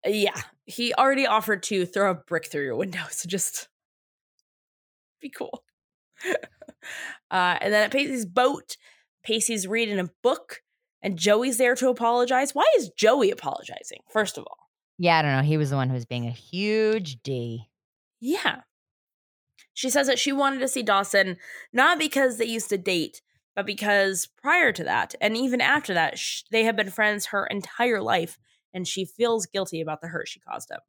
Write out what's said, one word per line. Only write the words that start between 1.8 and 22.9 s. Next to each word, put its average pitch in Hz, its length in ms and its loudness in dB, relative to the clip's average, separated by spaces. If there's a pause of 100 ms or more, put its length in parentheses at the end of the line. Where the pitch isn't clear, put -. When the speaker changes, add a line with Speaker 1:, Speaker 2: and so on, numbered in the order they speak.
Speaker 1:
throw 196 260 2
a 180 40 -2
brick 160 320 -6
through 147 160 -6
your 127 120 -4
window, 180 300 -4
<laughs> - 60 -14
so - 180 -8
just - 380 -6 (1500)
be 285 80 -14
cool. - 340 -12 (600)
<laughs> 370 100 -2 (1000)
Uh, 180 300 2
and 202 120 2
then 208 120 6
at 208 60 -4
Pacey's 262 340 -2
boat, 247 500 0 (480)
Pacey's 220 420 -2
reading 208 340 0
a 180 100 -2 (120)
book, - 400 -2 (400)
and 190 160 -4
Joey's 214 400 2
there 247 180 4
to 254 120 0
apologize. 247 680 2
Why 392 240 4
is 240 120 0
Joey 214 420 4
apologizing, - 680 -10 (120)
first 214 260 -2
of - 60 -12
all? - 260 -20 (300)
Speaker 2:
Yeah, 170 180 6
I 156 40 4
don't 147 160 2
know. 135 60 2
He 151 140 4
was 151 120 0
the 143 80 0
one 131 100 2
who 127 80 -2
was 117 100 -6
being 120 220 -6
a 117 40 -6
huge 208 920 -2
D. 120 460 -6 (500)
Speaker 1:
Yeah. - 420 -2 (1120)
She - 160 -4
says 269 180 2
that 254 120 2
she 277 140 0
wanted 269 260 2
to 262 80 0
see 247 160 -2
Dawson, 196 540 2 (340)
not 294 260 4
because 277 400 0
they 226 80 0
used 226 240 -6
to 202 80 0
date, 180 440 -2 (340)